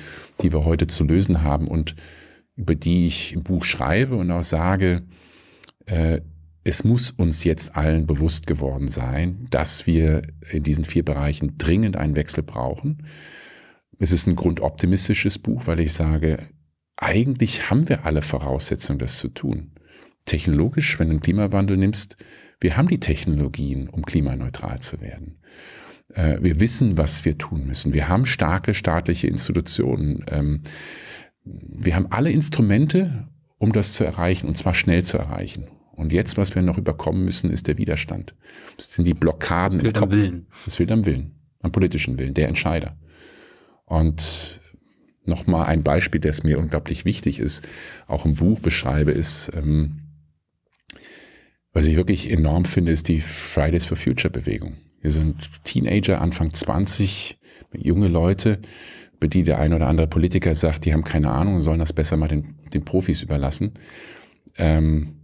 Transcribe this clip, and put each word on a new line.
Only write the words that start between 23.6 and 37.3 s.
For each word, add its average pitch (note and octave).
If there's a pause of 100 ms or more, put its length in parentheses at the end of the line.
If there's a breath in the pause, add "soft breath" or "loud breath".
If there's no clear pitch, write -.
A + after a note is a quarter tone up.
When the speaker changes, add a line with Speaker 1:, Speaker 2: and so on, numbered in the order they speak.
Speaker 1:
um E2
klimaneutral C2
zu -
werden. - (720 loud breath)
Äh, D#2+
wir E2
wissen, A2
was D2+
wir D2+
tun C#2
müssen. C2+
Wir D2
haben G2+
starke F#2+
staatliche E2+
Institutionen. D2+
Ähm, D2 (800 loud breath)
wir -
haben F#2
alle B2+
Instrumente, D3 (300)
um G#2+
das G#2
zu G#2+
erreichen, F2
und D#2
zwar -
schnell E2+
zu -
erreichen. - (240)
Und D#2
jetzt, G2
was G2
wir F#2
noch F2
überkommen F#2
müssen, F2